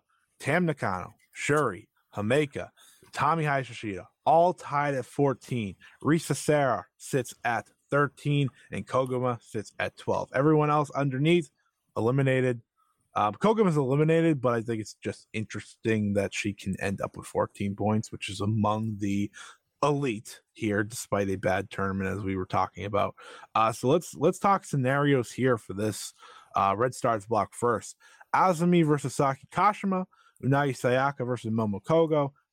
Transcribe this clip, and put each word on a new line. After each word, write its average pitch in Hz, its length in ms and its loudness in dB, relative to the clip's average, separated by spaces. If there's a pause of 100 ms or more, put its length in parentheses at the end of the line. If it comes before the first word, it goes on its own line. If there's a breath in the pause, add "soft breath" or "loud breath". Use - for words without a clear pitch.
(400)
Tam 170 260 0
Nakano, 107 480 -4 (200)
Shuri, 139 560 -2 (260)
Himeka, 107 540 -2 (420 soft breath)
Tommy 151 320 0
Hayashishita, 117 640 -4 (200)
all 170 280 4
tied 143 420 -4
at 123 100 -6
fourteen. 123 680 -2 (260 loud breath)
Risa 151 340 0
Serra 135 520 2 (100)
sits - 460 -4
at 117 240 -2 (240)
thirteen, 143 580 0 (220 soft breath)
and - 160 -8
Koguma 127 560 -2
sits - 340 -10
at 101 200 -6
twelve. 95 360 -4
Everyone 151 380 4
else 147 200 2
underneath, 143 600 0 (440)
eliminated. 127 640 2 (540)
Um, 104 200 2
Koguma's 202 420 2
eliminated, 151 640 2
but 120 140 2
I 117 60 0
think 110 200 -4
it's - 220 -12
just - 300 -8
interesting 107 800 -2
that 98 200 0
she - 200 -4
can 95 280 -6
end 98 200 -4
up - 140 -6
with - 120 -14
fourteen 101 480 -4
points, 107 360 0
which - 180 -12
is 101 120 -8
among 107 580 0
the 101 300 -2 (540 loud breath)
elite 139 560 -2 (140)
here, 104 300 0
despite 101 460 -4
a 95 60 -2
bad 95 340 -2
tournament, 95 480 -4
as 101 60 -8
we 95 140 -4
were 95 80 -4
talking - 400 -4
about. 98 300 -2 (380 loud breath)
Uh, 110 200 2
so 123 160 -2
let's, 165 260 0
let's 175 240 0
talk 196 240 2
scenarios 139 640 2
here 123 280 2
for - 160 -12
this, 107 400 -4 (420 loud breath)
uh, 98 220 4
Red 127 180 0
Stars 113 300 0
block 107 280 0
first. 117 440 -2 (360 loud breath)
Azumi 175 520 4
versus 147 280 0
Saki 135 380 0
Kashima, 190 540 0 (360 soft breath)
Unagi 139 300 2
Sayaka 131 560 0
versus 117 240 -4
Momo 110 320 -2
Kogo, 156 480 2 (220)